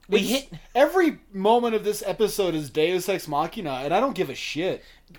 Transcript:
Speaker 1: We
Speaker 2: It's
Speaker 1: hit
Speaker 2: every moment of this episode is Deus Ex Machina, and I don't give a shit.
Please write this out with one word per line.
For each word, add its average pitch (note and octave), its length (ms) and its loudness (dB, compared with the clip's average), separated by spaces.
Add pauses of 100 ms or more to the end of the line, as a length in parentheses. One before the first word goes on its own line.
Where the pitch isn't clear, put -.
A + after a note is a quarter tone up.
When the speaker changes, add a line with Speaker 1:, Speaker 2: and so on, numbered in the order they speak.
Speaker 1:
We G3+ 120 4
Speaker 2:
It's G#3+ 100 -2
Speaker 1:
hit C4 220 -2 (220)
Speaker 2:
every D#4 440 4 (140)
moment A3+ 420 2
of F#3+ 100 0
this G#3 220 -2
episode F#3+ 480 0
is D3+ 160 -4
Deus F3 380 0
Ex F#3+ 200 -2
Machina, D3+ 560 -4
and D3 80 -2
I G3 80 4
don't C4 140 0
give E3 160 -2
a A#2 40 -8
shit. D#3+ 480 -4 (360)